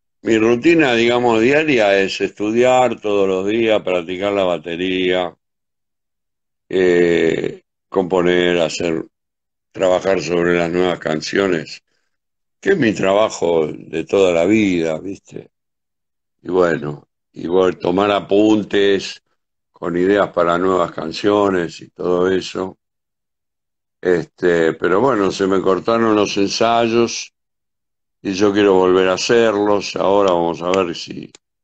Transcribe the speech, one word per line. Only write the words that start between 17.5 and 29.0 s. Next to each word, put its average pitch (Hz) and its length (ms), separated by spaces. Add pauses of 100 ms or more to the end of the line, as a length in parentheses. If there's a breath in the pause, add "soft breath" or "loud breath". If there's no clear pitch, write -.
tomar 95 320
apuntes 101 1080 (500)
con 85 260
ideas 95 320
para 85 300
nuevas 90 320
canciones 92 880
y - 80
todo 90 400
eso. 92 480 (1200)
Este, 85 760
pero 92 260
bueno, 110 320
se 98 160
me 95 140
cortaron 107 540
los 101 220
ensayos 117 960 (880)
y 101 120
yo 101 200
quiero 101 220
volver 92 340